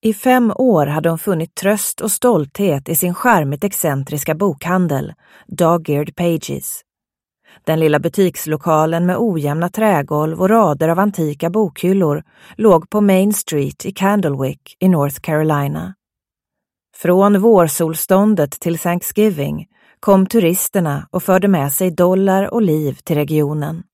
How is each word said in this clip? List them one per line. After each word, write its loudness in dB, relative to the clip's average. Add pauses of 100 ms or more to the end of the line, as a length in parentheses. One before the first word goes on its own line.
I 0
fem 2
år 2
hade -2
hon -4
funnit -4
tröst -4
och -4
stolthet 0
i -2
sin -2
charmigt 0
excentriska -4
bokhandel, -2 (340)
Dog-Eared 0
Pages. -4 (800)
Den 0
lilla 4
butikslokalen 0
med 0
ojämna -2
trägolv 0
och 2
rader 2
av 0
antika -2
bokhyllor 0 (340)
låg 4
på 0
Main 4
Street -4
i -6
Candlewick -2
i 4
North 0
Carolina. -2 (1000)
Från 2
vårsolståndet 2
till -6
Thanksgiving -2 (320)
kom 4
turisterna -2
och -4
förde 2
med 0
sig -2
dollar 2
och 0
liv 0 (100)
till -2
regionen. -2 (100)